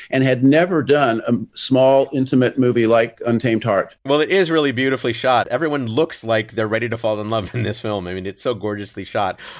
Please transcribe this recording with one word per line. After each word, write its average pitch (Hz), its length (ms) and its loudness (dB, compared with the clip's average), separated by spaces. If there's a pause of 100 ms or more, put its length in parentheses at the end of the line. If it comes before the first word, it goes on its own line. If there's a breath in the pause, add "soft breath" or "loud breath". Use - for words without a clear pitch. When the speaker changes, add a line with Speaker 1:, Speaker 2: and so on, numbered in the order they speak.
(120 loud breath)
Speaker 1:
and 131 120 2
had 127 200 2
never 160 400 4
done 135 440 2
a 123 60 2 (240)
small, 135 560 4
intimate 131 440 0
movie 123 300 2
like 117 380 2
Untamed 117 380 0
Heart. 98 320 0 (100)
Speaker 2:
Well, 143 160 2
it 147 80 -2
is 180 220 2
really 151 200 0
beautifully 131 420 -2
shot. 120 340 0
Everyone 139 400 -2
looks 139 360 -2
like 113 300 -2
they're 110 140 -2
ready 113 220 -2
to 113 80 -6
fall 107 220 -2
in 107 100 -6
love 110 260 -4
<laughs> - 0 -
in 117 80 -4
this 104 160 -6
film. 101 280 -6
I 90 60 -8
mean, 95 120 -8
it's 98 160 -12
so 127 120 -2
gorgeously 104 500 -8
shot. 95 360 -4 (200 loud breath)